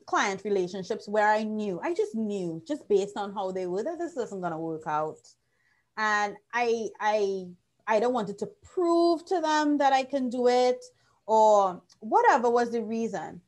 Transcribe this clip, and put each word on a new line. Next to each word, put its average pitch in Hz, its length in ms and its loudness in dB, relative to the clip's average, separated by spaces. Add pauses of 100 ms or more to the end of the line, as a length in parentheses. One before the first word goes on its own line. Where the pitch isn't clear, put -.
client 208 380 0
relationships 196 640 -4
where 208 200 2
I 214 160 2
knew, 208 360 -6
I 330 140 -4
just 415 200 -4
knew, 196 520 -6
just 294 220 -8
based 196 280 2
on 202 180 -8
how 190 180 -6
they 185 140 -4
were, 185 180 -4
that 320 140 -6
this 339 180 -8
isn't 202 240 -8
gonna 170 180 -6
work 160 280 -8
out. 156 480 -6 (600)
And 208 400 -2 (160)
I, 233 380 -2 (100)
I, 196 480 -2 (380)
I 214 140 2
don't 247 140 0
wanted 202 240 -4
to 202 80 -6 (160)
prove 339 640 2
to 359 140 0
them 302 380 2
that 269 140 4
I 269 120 2
can 262 260 -2
do 247 180 2
it 247 360 2 (420)
or 208 560 4 (180)
whatever 285 500 4
was 240 220 2
the 233 100 -2
reason, 190 640 -6